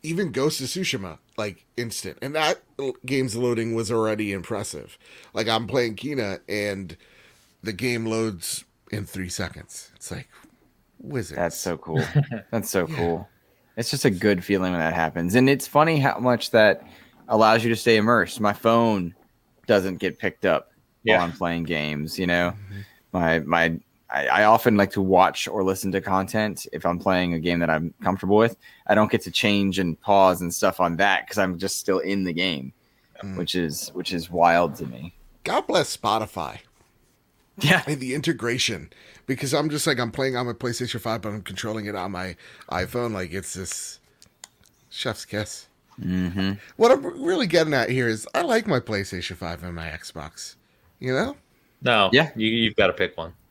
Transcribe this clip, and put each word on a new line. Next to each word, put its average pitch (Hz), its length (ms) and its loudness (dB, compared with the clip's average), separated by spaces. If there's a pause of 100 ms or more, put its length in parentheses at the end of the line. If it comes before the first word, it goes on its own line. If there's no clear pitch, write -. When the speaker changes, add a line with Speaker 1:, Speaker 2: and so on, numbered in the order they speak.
Speaker 1:
even 165 280 -2
Ghost 139 300 0
of 127 60 -6
Tsushima, 101 520 -6 (180)
like, 104 280 -8 (120)
instant. 113 440 -8
And 139 140 -8
that 156 260 0 (180)
l-, 139 140 -4 (120)
game's 131 300 -2
loading 117 400 0
was 113 160 -2
already 107 420 0
impressive. 95 640 -8 (360)
Like, 110 140 -2
I'm 113 200 0
playing 120 280 0
Kena, 113 440 -4 (100)
and 101 480 -4 (680)
the 104 100 -6
game 117 320 -2
loads 110 580 -4 (280)
in 107 140 -6
three 92 240 -8
seconds. - 680 -10
It's - 160 -18
like, - 160 -12 (720)
wizards. 113 380 -8
Speaker 2:
That's 85 200 -2
so 85 200 -4
cool. 78 260 -2 (240)
Speaker 3:
<laughs> 110 240 -10
Speaker 2:
That's 110 180 -4
so 87 180 0
Speaker 1:
Yeah. 80 80 -10
Speaker 2:
cool. 85 340 -2 (480)
It's 117 140 -4
just 143 140 -2
a 131 60 6
good 95 320 2
feeling 92 280 0
when 85 100 0
that 80 120 0
happens. 85 420 0
And 127 140 6
it's 135 180 0
funny 156 320 4
how 135 200 2
much 120 320 0
that 107 340 6 (440)
allows 110 340 6
you 117 60 2
to 113 60 2
stay 113 220 4
immersed. 107 440 2
My 101 120 2
phone 113 640 2 (520)
doesn't 95 300 2
get 90 220 -4
picked 101 260 -4
up 82 260 2 (320)
Speaker 3:
Yeah. 107 140 6
Speaker 2:
while 87 80 2
I'm 85 60 -4
playing 85 320 -4
games, 76 560 -4
you 90 80 0
know? 87 280 2
Speaker 1:
Mm-hmm. - 240 -14 (340)
Speaker 2:
My, 82 260 2
my, 82 400 2 (300)
I, 65 180 -2
I 87 160 4
often 110 320 6
like 101 160 4
to 101 100 -2
watch 92 460 4
or 98 160 -4
listen 95 300 -2
to 95 80 0
content 98 720 -2
if 80 120 -8
I'm 87 140 0
playing 90 340 2
a 82 60 -2
game 85 200 0
that 80 100 2
I'm 80 240 0 (100)
comfortable 98 320 0
with. 113 220 4 (300)
I - 60 4
don't - 160 4
get 110 120 0
to 90 100 -10
change 98 480 2
and 87 220 -2
pause 95 400 6
and 85 120 -4
stuff - 280 0
on 85 160 2
that 98 320 2
'cause - 80 -4
I'm 92 200 0
just 95 200 -4
still 95 220 0
in 95 260 -2
the 87 80 -4
game, 78 400 -4 (500)
Speaker 1:
Mm. 95 140 -10
Speaker 2:
which 92 180 -6
is, 82 380 -4
which 87 200 -8
is 85 160 -6
wild 85 460 4
to 78 100 -10
me. 65 280 -14 (320)
Speaker 1:
God - 200 -2
bless 175 300 0
Spotify. 101 640 -2 (1000)
Speaker 2:
Yeah. 156 260 4
Speaker 1:
And 139 140 -2
the 127 160 -4
integration, 120 720 -2 (380)
because 135 260 -2
I'm 151 160 2
just 147 160 -4
like, 135 140 2
I'm 120 120 -2
playing 131 240 -2
on 123 120 -2
my 117 60 -6
PlayStation 120 460 -6
five, 110 220 -4
but 107 80 -6
I'm 104 140 -8
controlling 107 420 -8
it 104 100 -6
on 92 160 -6
my 92 240 -8 (340)
iPhone. 113 440 -2
Like, 90 200 -6
it's 92 200 -8
this - 460 -10 (880)
chef's - 360 -8
kiss. - 420 -8 (340)
Speaker 2:
Mm-hmm. 92 520 -2 (240)
Speaker 1:
What 233 140 6
I'm 277 140 4 (180)
really 330 240 0
getting 156 260 4
at 120 160 2
here 123 180 2
is 110 260 -2
I - 80 2
like 233 260 2
my 135 120 2
PlayStation 98 560 -6
five 85 280 -10
and 87 120 -10
my 82 140 -8
Xbox, - 680 -14 (440)
you 127 140 -2
know? 233 220 -2 (460)
Speaker 3:
No. 107 320 4
Speaker 2:
Yeah. 151 220 6
Speaker 3:
You, 110 120 0
you've 113 280 0
gotta 98 180 4
pick 90 240 -2
one. 82 160 -10 (180)